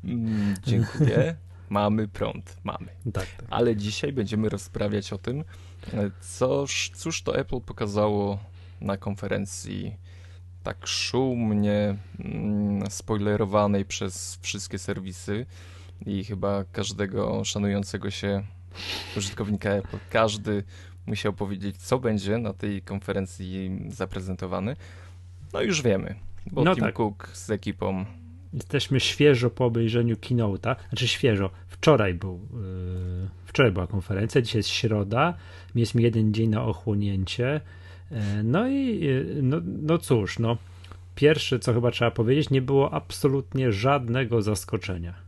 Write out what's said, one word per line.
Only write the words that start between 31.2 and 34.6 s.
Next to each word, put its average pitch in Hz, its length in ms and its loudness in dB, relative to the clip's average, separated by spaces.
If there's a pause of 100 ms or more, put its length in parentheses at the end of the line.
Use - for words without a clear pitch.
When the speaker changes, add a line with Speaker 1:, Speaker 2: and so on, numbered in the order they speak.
Speaker 2:
wczoraj 110 460 6
był, 90 400 -6
yy, 92 760 -4 (160)
wczoraj 127 260 6
była 90 160 0
konferencja, 101 540 0
dzisiaj 117 180 0